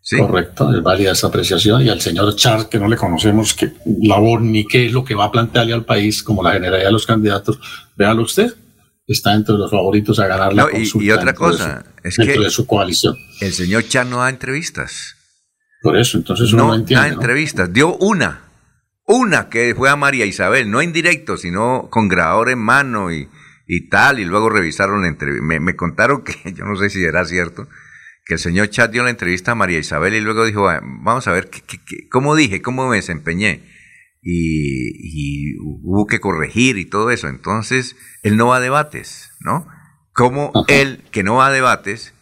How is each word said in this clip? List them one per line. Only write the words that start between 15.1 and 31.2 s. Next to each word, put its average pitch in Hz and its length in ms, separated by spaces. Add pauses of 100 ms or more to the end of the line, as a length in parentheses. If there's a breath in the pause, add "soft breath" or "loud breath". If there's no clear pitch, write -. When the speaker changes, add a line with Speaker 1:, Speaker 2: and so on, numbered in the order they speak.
Speaker 2:
Por 78 120
eso, 117 220
entonces 113 360
uno 117 100
Speaker 1:
No - 60
Speaker 2:
no 110 60
entiende, 127 280
Speaker 1:
da 147 60
Speaker 2:
¿no? 143 120
Speaker 1:
entrevistas. 120 500
Dio 143 260
una, 156 480 (600)
una 196 440
que 117 280
fue 135 140
a 147 40
María 139 300
Isabel, 101 460
no 131 100
en 170 100
directo, 156 460
sino 110 540
con 110 180
grabador 90 400
en 127 100
mano 113 540
y, 73 160 (380 soft breath)
y 87 200
tal, 123 320
y 95 60
luego 104 240
revisaron 98 540
la 87 40
entrev-, 71 340
me, 78 200
me 90 160
contaron 113 480
que, - 80 (100)
<laughs> 95 100
yo 92 120
no 104 100
sé 98 140
si 95 160
era 82 180
cierto, 85 460 (560 loud breath)
que 82 100
el 80 40
señor 98 300
Char 113 200
dio 120 140
la 123 60
entrevista 92 420
a 117 40
María 90 240
Isabel 82 340
y 110 80
luego 110 240
dijo, 101 240
"Ah, 80 120
vamos 69 460